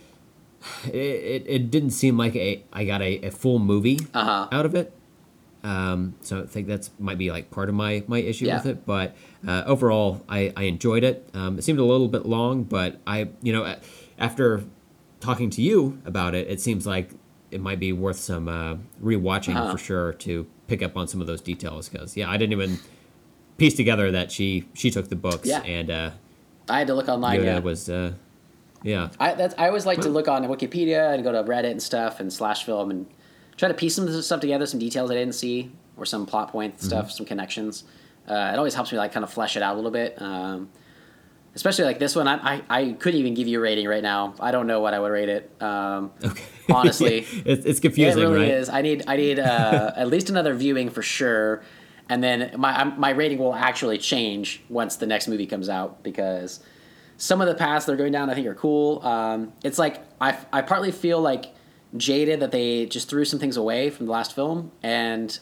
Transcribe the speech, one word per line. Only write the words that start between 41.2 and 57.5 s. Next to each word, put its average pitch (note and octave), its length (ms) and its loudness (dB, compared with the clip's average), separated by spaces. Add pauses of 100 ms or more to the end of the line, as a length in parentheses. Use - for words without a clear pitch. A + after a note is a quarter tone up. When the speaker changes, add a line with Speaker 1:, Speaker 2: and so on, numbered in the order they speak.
Speaker 2:
especially, F#3+ 320 0
like, B2+ 140 0
this C#3+ 160 0
one, D3 120 2
I, C#3 280 0
I, C#3 140 -6
I B2+ 240 0
couldn't E3+ 260 2
even B2+ 160 2
give A#2+ 120 0
you A#2 120 0
a - 20 0
rating G#2+ 260 2
right G#2+ 140 2
now. G2+ 380 0
I B2 120 -2
don't B2 160 2
know A2+ 120 2
what G#2+ 140 2
I G#2 60 0
would G#2 120 0
rate G#2 180 0
it. G#2 220 -4 (100)
Um, G2 500 -4 (120)
Speaker 1:
Okay. - 200 -4 (140)
<laughs> - 160 4
Speaker 2:
honestly. A#2+ 540 4 (180)
Speaker 1:
It's, C3+ 200 2
it's A#2+ 160 2
confusing, D3 420 6
Speaker 2:
It - 20 8
really D#3+ 180 6
Speaker 1:
right? D3 80 4
Speaker 2:
is. C3 180 0
I C3+ 120 0
need, D3+ 240 0
I C#3 120 2
need, C#3+ 200 4
uh, A2+ 560 4
Speaker 1:
<laughs> - 40 -12
Speaker 2:
at B2+ 100 2
least F#3+ 220 2
another D#3 260 2
viewing B2+ 340 0
for A2+ 120 -8
sure. G#2+ 600 2 (480)
And B2 140 0
then B2 340 2
my, C3+ 240 2
I'm, C#3+ 180 -2
my C3+ 120 4
rating C#3+ 260 2
will B2+ 180 2
actually B2 420 0
change G#2 720 -2
once A#2 300 -2
the - 100 -4
next G#2+ 220 0
movie G#2 160 -2
comes G2 240 -4
out F#2 340 -4
because F#2 560 -4 (580)
some F#3 220 2
of F#3 80 2
the E3 80 2